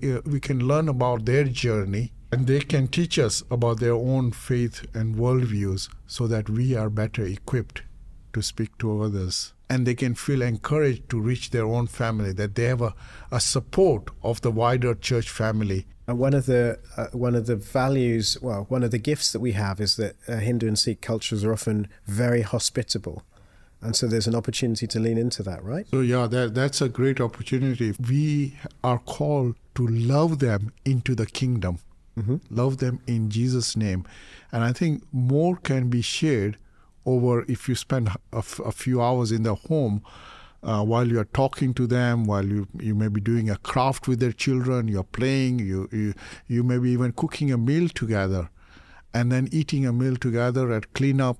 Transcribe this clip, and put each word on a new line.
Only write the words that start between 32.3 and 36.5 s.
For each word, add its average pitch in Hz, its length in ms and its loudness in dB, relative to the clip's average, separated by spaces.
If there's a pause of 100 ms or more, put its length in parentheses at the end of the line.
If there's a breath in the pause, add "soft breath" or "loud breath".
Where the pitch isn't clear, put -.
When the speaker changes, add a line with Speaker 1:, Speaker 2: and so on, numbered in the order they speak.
Speaker 1:
Love 127 280 0
them 123 280 -2
in 113 240 0
Jesus' 120 440 0
name. 98 300 0 (480 loud breath)
And 117 100 0
I 120 120 2
think 156 360 0
more 143 460 2
can 131 320 0
be 120 140 2
shared 110 560 0 (480 soft breath)